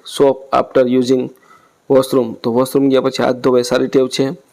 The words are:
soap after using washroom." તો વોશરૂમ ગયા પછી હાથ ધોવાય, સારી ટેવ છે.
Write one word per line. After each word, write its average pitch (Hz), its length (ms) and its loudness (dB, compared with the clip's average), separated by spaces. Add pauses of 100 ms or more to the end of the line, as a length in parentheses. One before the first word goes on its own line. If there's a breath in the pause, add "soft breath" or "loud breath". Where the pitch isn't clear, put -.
(180)
soap 131 420 0
after 127 380 0
using 127 320 0 (600 soft breath)
washroom." 131 440 0
તો 117 180 -6
વોશરૂમ 131 360 0
ગયા 131 120 2
પછી 127 220 -2
હાથ 127 120 0
ધોવાય, 123 280 0
સારી 131 240 -2
ટેવ 131 220 0
છે. 135 160 -4 (280)